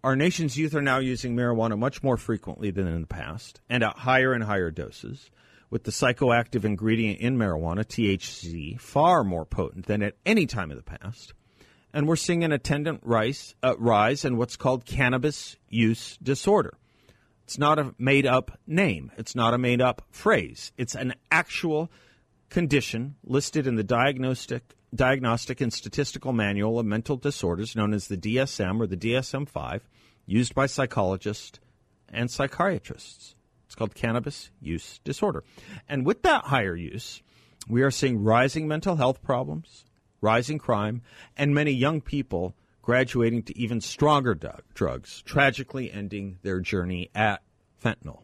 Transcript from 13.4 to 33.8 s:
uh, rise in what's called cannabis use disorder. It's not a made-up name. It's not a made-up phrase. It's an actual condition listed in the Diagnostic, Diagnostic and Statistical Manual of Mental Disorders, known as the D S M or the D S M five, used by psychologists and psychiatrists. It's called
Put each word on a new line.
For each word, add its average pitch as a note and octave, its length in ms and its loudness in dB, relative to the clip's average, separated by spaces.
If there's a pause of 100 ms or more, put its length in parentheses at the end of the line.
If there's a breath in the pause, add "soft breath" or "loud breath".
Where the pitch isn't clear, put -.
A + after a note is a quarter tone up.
uh, - 160 4
rise A2+ 480 4
in B2+ 120 0
what's A#2+ 200 -2
called C3 280 0
cannabis B2+ 720 0 (120)
use A2+ 540 2
disorder. D#3+ 560 2 (640 soft breath)
It's - 160 -12
not D3+ 220 4
a C3 180 -4
made-up C3 580 4 (120)
name. D3 500 0
It's - 160 -10
not A#2 180 2
a B2 60 2
made-up B2 520 2
phrase. - 680 0
It's B2 180 -6
an B2+ 200 -6 (180)
actual D#3+ 580 0 (600 soft breath)
condition C#3 720 0
listed C#3 420 0
in B2 80 0
the G#2+ 100 0
Diagnostic, B2+ 880 -2 (200)
Diagnostic B2+ 680 0
and A#2+ 120 0
Statistical - 600 -6
Manual G#2+ 460 0
of A#2 80 0
Mental A2+ 300 -2
Disorders, G#2+ 600 -4
known G#2+ 160 2
as G#2 160 -4
the G2+ 80 -4
D G#2+ 220 -2
S C3+ 220 -2
M G2+ 200 0
or A2 60 0
the F#2 100 -4
D A2+ 180 -2
S C3 200 -4
M C#3 100 -4
five, G#2+ 420 -8 (380 soft breath)
used A#2 300 0
by C3+ 120 2
psychologists G#2+ 920 -2 (520)
and A#2+ 200 -2
psychiatrists. - 1040 -4 (320)
It's - 80 -20
called G#2+ 200 -4